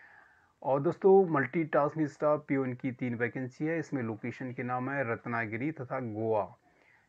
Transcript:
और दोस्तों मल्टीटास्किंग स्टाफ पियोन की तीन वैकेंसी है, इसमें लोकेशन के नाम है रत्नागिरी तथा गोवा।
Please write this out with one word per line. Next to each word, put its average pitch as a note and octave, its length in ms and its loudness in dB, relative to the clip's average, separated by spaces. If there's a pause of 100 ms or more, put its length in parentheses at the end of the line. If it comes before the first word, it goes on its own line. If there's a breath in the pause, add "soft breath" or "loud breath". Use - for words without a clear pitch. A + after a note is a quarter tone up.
(640 loud breath)
और C#3+ 180 2
दोस्तों F#3+ 440 6
मल्टीटास्किंग D3+ 800 0
स्टाफ D3+ 400 0
पियोन C3+ 260 0
की B2+ 180 -6
तीन B2 240 -4
वैकेंसी B2 500 -4
है, E3 140 -2
इसमें C#3 240 -4
लोकेशन A#2+ 500 -6
के B2+ 100 -8
नाम B2+ 260 -4
है C3+ 240 -2
रत्नागिरी A#2 580 -4
तथा C3 280 -8
गोवा। A2 560 -2 (520 soft breath)